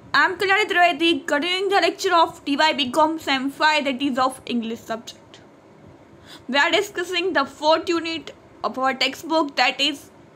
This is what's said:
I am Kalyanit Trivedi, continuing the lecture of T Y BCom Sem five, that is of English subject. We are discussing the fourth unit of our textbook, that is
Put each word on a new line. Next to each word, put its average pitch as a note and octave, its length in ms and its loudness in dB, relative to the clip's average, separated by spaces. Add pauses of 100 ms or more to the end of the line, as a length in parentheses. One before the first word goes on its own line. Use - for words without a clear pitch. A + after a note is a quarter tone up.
(120)
I C#4+ 120 4
am F4 120 0
Kalyanit G4 360 2
Trivedi, E4+ 540 2
continuing F4 420 -2
the F#4+ 120 2
lecture F#4 340 0
of E4 300 2
T C#4+ 120 -2
Y D#4 180 4
BCom D4+ 460 0
Sem C4+ 300 -2
five, D4+ 360 0
that B3 140 -2
is C#4 260 0
of C4 200 -6
English A3+ 440 -6
subject. - 500 -14 (1080)
We B3 100 -2
are D#4+ 120 2
discussing F4 640 -2
the C#4+ 120 2
fourth D#4+ 440 0
unit E4 440 -4 (300)
of A3+ 160 -6
our C4 160 0
textbook, C#4+ 600 -2
that C4+ 240 0
is C#4 280 -4 (280)